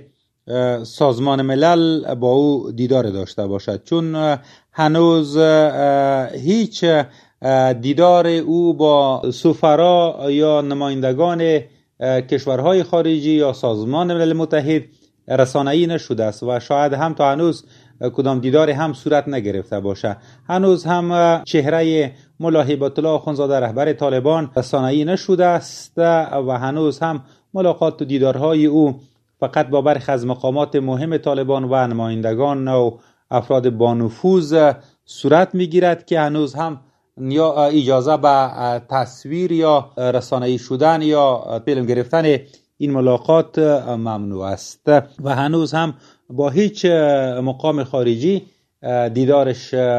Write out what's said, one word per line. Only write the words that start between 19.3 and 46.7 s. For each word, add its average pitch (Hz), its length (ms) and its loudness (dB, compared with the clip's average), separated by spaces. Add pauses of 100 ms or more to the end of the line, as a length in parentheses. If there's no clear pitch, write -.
باشه. 98 360 -6 (320)
هنوز 185 360 2
هم، 175 260 -2
اه، 170 340 2
چهرهٔ 156 680 0 (280)
ملا 160 220 2
هبت 139 360 -2
الله 156 120 0
آخوندزاده 143 500 -2
رهبر 123 320 -2
طالبان 143 640 -2
رسانه‌ای 135 480 -2
نشده 180 420 0
است - 500 -4
و 143 640 0
هنوز 139 400 -2
هم 160 260 -6 (300)
ملاقات 165 480 0
و - 20 -6
دیدارهای 139 600 0
او 147 340 2 (400)
فقط 139 280 -2
با 139 140 0
برخی 143 300 0
از 123 140 -4
مقامات 135 500 -2
مهم 135 400 -2
طالبان 135 480 -2
و 127 220 0
نمایندگان 113 840 -2
و 123 220 2 (400)
افراد 127 400 0
با 117 240 0
نفوذ 147 800 2 (320)
صورت 185 500 0
می‌گیرد 175 520 0
که 165 140 -2
هنوز 151 340 -2
هم 151 260 -8 (360)
نیا-، 143 420 0
اجازه 143 580 2
به 135 340 4 (400)
تصویر 143 600 -4
یا 151 460 2
رسانه‌ای 123 600 -2
شدن 156 440 0
یا 135 640 0
فیلم 131 220 -2
گرفتن 127 520 0 (400)
این 143 140 -2
ملاقات 135 640 2 (300)
ممنوع 107 560 -6
است - 440 -8 (340)
و 135 120 -4
هنوز 151 400 -2
هم 160 200 -2 (360)
با 139 200 -2
هیچ 202 340 0 (580)